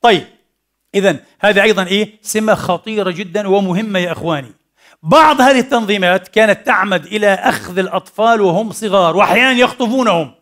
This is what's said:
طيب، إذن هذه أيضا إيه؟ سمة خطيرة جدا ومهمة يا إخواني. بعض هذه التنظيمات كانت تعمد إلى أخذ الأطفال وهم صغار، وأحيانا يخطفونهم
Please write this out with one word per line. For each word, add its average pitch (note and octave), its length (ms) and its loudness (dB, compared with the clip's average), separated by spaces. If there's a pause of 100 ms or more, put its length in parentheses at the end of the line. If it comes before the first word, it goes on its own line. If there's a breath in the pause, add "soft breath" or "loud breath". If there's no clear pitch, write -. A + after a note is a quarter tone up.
طيب، G#3+ 220 2 (720)
إذن F#3 240 0 (200 soft breath)
هذه G3+ 240 2
أيضا G3 220 0
إيه؟ G3+ 360 -4
سمة G#3+ 340 -2
خطيرة F#3 560 -4
جدا G3 360 -8
ومهمة G3 520 -2
يا F3 120 -4
إخواني. D3 400 -6 (520 soft breath)
بعض D4+ 380 4
هذه C4 180 4
التنظيمات G3+ 680 0
كانت G#3+ 380 0
تعمد F#3+ 400 -2
إلى G#3 280 0
أخذ F#3+ 440 -4
الأطفال G#3 640 -2
وهم G3 300 0
صغار، F#3 460 0
وأحيانا A#3+ 420 2
يخطفونهم A3 720 0 (100)